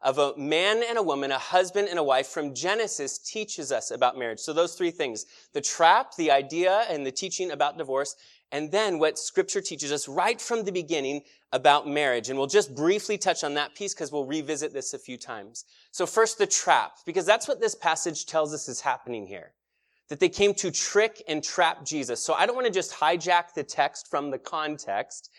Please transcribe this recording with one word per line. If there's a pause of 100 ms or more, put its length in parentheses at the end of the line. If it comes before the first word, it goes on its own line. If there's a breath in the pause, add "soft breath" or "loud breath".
of
a
man
and
a
woman,
a
husband
and
a
wife
from
Genesis
teaches
us
about
marriage.
So
those
three
things, (280 soft breath)
the
trap,
the
idea,
and
the
teaching
about
divorce, (360 soft breath)
and
then
what
Scripture
teaches
us
right
from
the
beginning (280 soft breath)
about
marriage.
And
we'll
just
briefly
touch
on
that
piece
'cause
we'll
revisit
this
a
few
times. (260 soft breath)
So
first,
the
trap,
because
that's
what
this
passage
tells
us
is
happening
here, (560)
that
they
came
to
trick
and
trap
Jesus.
So
I
don't
wanna
just
hijack
the
text
from
the
context.